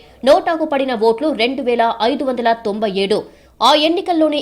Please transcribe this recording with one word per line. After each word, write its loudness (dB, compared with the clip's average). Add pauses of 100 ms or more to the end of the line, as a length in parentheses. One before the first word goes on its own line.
(240)
నోటాకు 2
పడిన -2
ఓట్లు 0
రెండు -2
వేల 0 (100)
ఐదు 0
వందల 0
తొంభై -4
ఏడు. 0 (400)
ఆ 6
ఎన్నికల్లోనే 0